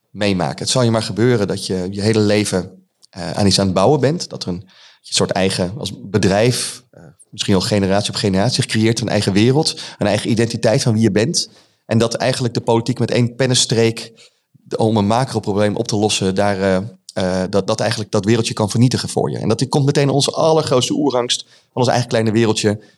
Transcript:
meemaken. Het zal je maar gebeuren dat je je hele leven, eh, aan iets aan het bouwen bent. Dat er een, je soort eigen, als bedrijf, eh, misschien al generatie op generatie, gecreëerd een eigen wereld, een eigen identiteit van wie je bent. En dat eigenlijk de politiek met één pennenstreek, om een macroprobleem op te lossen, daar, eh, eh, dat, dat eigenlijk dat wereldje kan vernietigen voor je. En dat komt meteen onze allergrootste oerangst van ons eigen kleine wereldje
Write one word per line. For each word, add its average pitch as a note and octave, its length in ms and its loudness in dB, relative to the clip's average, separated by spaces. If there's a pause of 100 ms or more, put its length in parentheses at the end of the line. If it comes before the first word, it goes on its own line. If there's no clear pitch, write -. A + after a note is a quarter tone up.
(120)
meemaken. F#2+ 480 -2
Het A2 100 -6
zal C3 120 2
je A#2 100 4
maar A2 120 0
gebeuren A2 440 2
dat F#2 180 -6
je F#2 260 -4
je G2 100 -6
hele G#2+ 180 2
leven, G#2 680 0 (220)
eh, E2+ 220 -10
aan G#2 140 -2
iets G2 140 4
aan G2 60 2
het F#2+ 100 -2
bouwen A2+ 240 4
bent. D3+ 300 -2
Dat - 140 -14
er - 60 -8
een, F2+ 200 -8 (320)
je - 120 -12
soort F#2 180 0
eigen, F#2+ 460 -2
als F#2+ 240 -8
bedrijf, G#2 920 0
eh, - 120 -20 (260)
misschien - 260 -2
al F#2 60 2
generatie G2 480 0
op F#2 60 -8
generatie, G2+ 460 0
gecreëerd A2 380 0
een G#2+ 100 -4
eigen G2+ 240 0
wereld, B2 480 2 (160)
een G2+ 100 -2
eigen - 220 -2
identiteit A2+ 520 0
van A#2+ 120 0
wie A2 80 2
je A2+ 100 4
bent. G#2+ 380 0 (360)
En A#2 120 0
dat A2+ 160 2
eigenlijk B2 400 -2
de - 80 -2
politiek A#2 380 0
met A#2 120 -2
één A#2+ 240 0
pennenstreek, A#2 760 0 (640)
om A2 200 2
een G2+ 100 2
macroprobleem G#2 680 0
op - 120 -4
te - 80 -4
lossen, G2+ 400 0
daar, G2+ 260 0
eh, F#2+ 220 2 (300)
eh, F#2 360 -2
dat, G2 180 0
dat A2 120 -2
eigenlijk A2 320 -4
dat G#2 140 0
wereldje A2+ 280 2
kan G#2+ 160 -2
vernietigen A#2+ 400 2
voor - 220 -2
je. B1 60 -6
En A1+ 120 -4
dat - 200 0
komt D3 160 0
meteen C#3+ 240 2
onze C3+ 220 0
allergrootste D#3+ 640 2
oerangst B2 540 -2
van - 340 -8
ons A#2+ 60 4
eigen B2 200 0
kleine A2+ 240 0
wereldje G#2+ 520 0 (140)